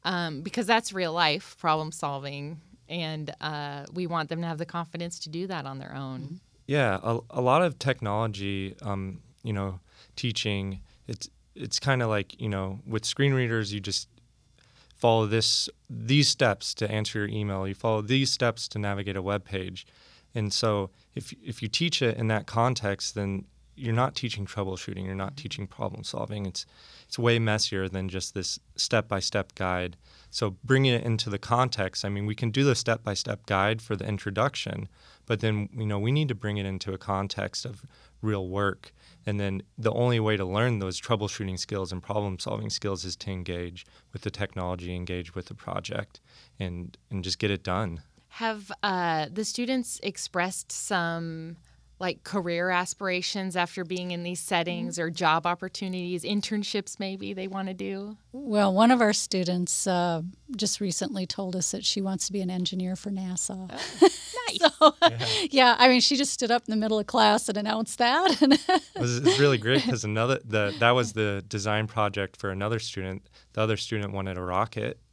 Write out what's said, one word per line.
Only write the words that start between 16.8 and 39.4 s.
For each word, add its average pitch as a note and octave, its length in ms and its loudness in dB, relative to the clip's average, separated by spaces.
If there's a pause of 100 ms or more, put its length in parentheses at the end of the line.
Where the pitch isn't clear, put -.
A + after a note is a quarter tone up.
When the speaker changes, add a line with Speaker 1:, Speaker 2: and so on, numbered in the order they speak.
Speaker 3:
answer G#2+ 300 -2
your G#2 80 0
email. G2+ 400 -2
You G2 80 -6
follow A2 260 0
these C3 300 2
steps A#2 380 0
to A2 100 -6
navigate G2+ 360 -2
a G2 60 -2
web G2+ 220 -2
page. F#2 420 -8 (480)
And G#2+ 200 -2
so G#2 360 2 (260)
if, - 180 -10 (100)
if - 180 -10
you A2+ 60 -4
teach E3+ 340 -2
it A2+ 160 2
in A2+ 100 -2
that G#2+ 200 0
context, A2+ 680 0
then G2 300 -4 (300)
you're A#2 180 -4
not B2+ 220 2
teaching G#2 300 -6
troubleshooting, F#2+ 580 -6
you're F#2+ 120 -6
not G2 200 -6
teaching G2+ 320 -8
problem G2+ 360 -8
solving. G#2+ 420 -6
It's, - 200 -8 (420)
it's - 120 -8
way A#2 200 4
messier G#2+ 500 0
than F#2+ 180 -4
just F#2 280 -6
this - 240 -6 (160)
step-by-step G#2 800 -2
guide. F2+ 420 -2 (320)
So G#2+ 220 -4 (120)
bringing C3 300 4
it A#2 100 0
into A2 260 0
the G2+ 100 -2
context, A#2+ 680 0
I G2+ 40 -2
mean, G2+ 180 -4
we G#2+ 80 -2
can A#2 160 -2
do C3+ 120 2
the C3+ 120 6
step-by-step A2 720 -2
guide G#2 340 2
for - 140 -4
the G2 120 -4
introduction, G#2 800 -2 (380)
but A2 140 0
then, G#2+ 360 0
you A2+ 120 -4
know, G#2 120 -2
we A2+ 120 0
need D3+ 180 2
to A#2+ 60 -2
bring G#2 220 -4
it G2 100 -2
into F#2+ 260 -6
a F#2 60 -6
context G2 680 -4
of A2+ 180 -12 (380)
real G2+ 260 -2
work. G2 460 -2 (320)
And G2+ 140 -2
then G2 240 -2 (140)